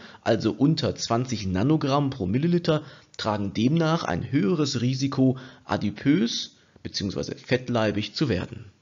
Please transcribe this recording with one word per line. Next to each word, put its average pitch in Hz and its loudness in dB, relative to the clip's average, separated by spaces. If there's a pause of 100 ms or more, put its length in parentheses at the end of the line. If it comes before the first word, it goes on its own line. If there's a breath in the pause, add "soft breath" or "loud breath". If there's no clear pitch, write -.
(220 loud breath)
also 110 2
unter 127 2
zwanzig 117 -2
Nanogramm 139 2
pro 135 -4
Milliliter, 160 2 (320 loud breath)
tragen 104 -4
demnach 160 2
ein - -4
höheres 151 0
Risiko, 131 2 (260 loud breath)
adipös - 0 (260 soft breath)
beziehungsweise - -6
fettleibig 110 -2
zu 156 0
werden. 90 -4 (160)